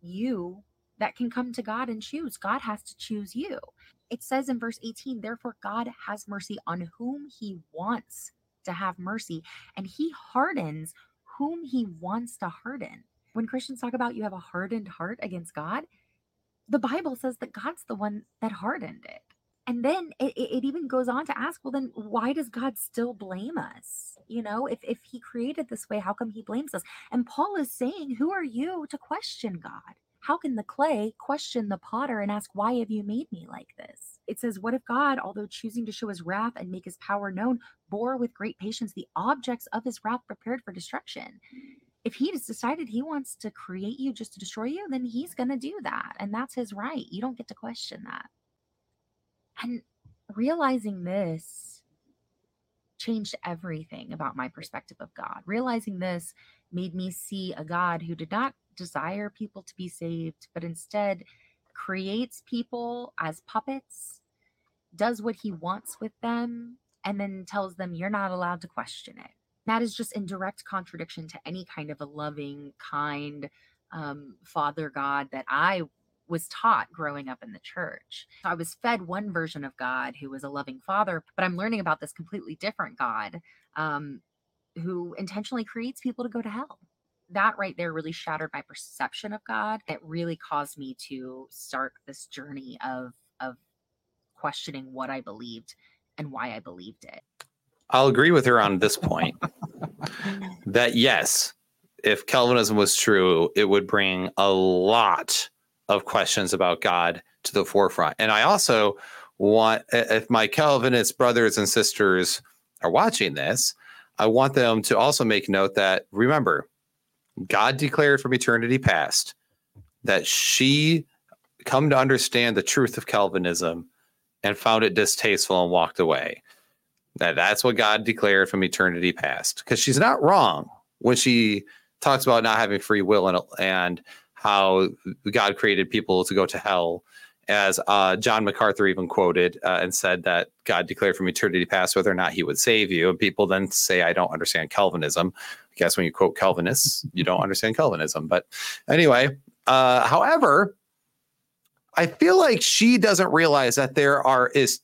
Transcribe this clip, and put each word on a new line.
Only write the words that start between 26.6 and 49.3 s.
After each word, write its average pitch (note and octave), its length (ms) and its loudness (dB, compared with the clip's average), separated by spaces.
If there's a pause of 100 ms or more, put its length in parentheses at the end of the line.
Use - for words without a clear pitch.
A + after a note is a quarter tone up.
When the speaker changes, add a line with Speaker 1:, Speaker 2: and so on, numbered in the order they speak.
Speaker 1:
us?" F3+ 80 -10 (280)
And A#3+ 140 -2
Paul G4 300 -4
is D4 160 -4
saying, C#4 460 -6
"Who D4+ 140 -2
are F#4+ 120 -4
you D4+ 480 -6
to C#4+ 80 -12
question A3+ 600 -10
God? - 360 -20 (240)
How D#4 180 -2
can C4+ 180 -6
the G#3 80 -6
clay A3+ 540 -2
question B3+ 500 -6
the G3 100 -4
potter A#3 440 -6
and G3+ 100 -4
ask, G#3 220 -8
'Why G#3 220 -2
have A3+ 160 -4
you G#3 120 -6
made G#3+ 280 -6
me E3 180 -14
like - 280 -20
this?'" - 500 -20
It A3+ 120 -8
says, G#3+ 200 -6
"What A3+ 140 -4
if C4 120 -6
God, C4+ 340 0
although G3+ 280 -10
choosing A3+ 380 -10
to G#3+ 60 -12
show A3 160 -10
his F#3+ 140 -10
wrath G3+ 340 -6
and F3+ 140 -12
make F#3 160 -12
his F3+ 120 -16
power G3+ 340 -6
known, A#3 280 -2 (300)
bore A#3+ 260 -4
with A#3+ 180 -4
great - 260 -10
patience G#3+ 340 -8
the - 220 -14
objects A#3+ 580 -4
of A3+ 100 -6
his B3 220 -8
wrath A#3 220 -6
prepared A#3 360 -10
for G3+ 80 -16
destruction?" - 720 -14 (640)
If A#3 100 -8
he D#4 160 -2
has D4+ 140 -8
decided B3+ 440 -8
he A3 120 -6
wants D4 360 -8
to A3 120 -12
create F#3+ 480 -12
you C4+ 140 -6
just A3 220 -14
to - 60 -20
destroy G#3+ 260 -10
you, F4 240 -8
then B3+ 160 -6
he's B3 280 -8
gonna B3+ 220 -4
do C#4+ 280 -10
that. - 360 -8
And G3+ 140 -8
that's A#3+ 200 -8
his A3+ 200 -8
right. A#3+ 360 -8
You F#3 120 -10
don't B3 160 -8
get A#3 100 -16
to - 60 -18
question - 500 -14
that. - 260 -14 (1300)